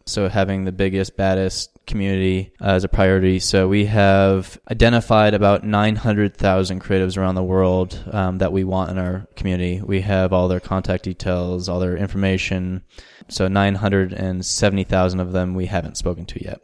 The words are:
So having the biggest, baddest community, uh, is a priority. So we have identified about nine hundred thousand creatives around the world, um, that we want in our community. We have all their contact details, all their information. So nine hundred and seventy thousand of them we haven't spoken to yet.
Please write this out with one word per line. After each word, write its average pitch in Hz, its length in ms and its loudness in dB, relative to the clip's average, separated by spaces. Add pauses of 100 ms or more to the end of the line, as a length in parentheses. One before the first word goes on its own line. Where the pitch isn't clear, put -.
So 101 240 -2
having 95 340 0
the 95 80 -4
biggest, 95 420 -2
baddest 95 540 -2 (180)
community, 95 640 -2 (120)
uh, 98 100 2
is 92 100 2
a 95 40 -4
priority. 95 520 4
So 95 280 2
we 101 180 2
have 98 720 2 (120)
identified 113 640 4
about 101 300 4
nine 107 320 0
hundred 104 400 0
thousand 92 460 0
creatives 92 360 0
around 92 160 0
the 92 80 -2
world, 92 680 0
um, 92 280 -2
that 92 140 0
we 95 120 0
want 92 260 -2
in 92 60 -6
our 92 300 -4 (100)
community. 90 460 -4
We 95 180 -2
have 95 320 0
all 90 160 2
their 90 120 -2
contact 95 440 -4
details, 90 640 -4
all 90 120 -4
their 90 160 -2
information. 92 880 -2 (440)
So 95 200 -2
nine 98 260 2
hundred 98 380 0
and 92 340 -6
seventy 98 380 0
thousand 92 360 0
of 90 120 -4
them 92 220 -2
we 92 120 -2
haven't 87 300 -6
spoken 87 300 -6
to - 160 -12
yet. - 220 -12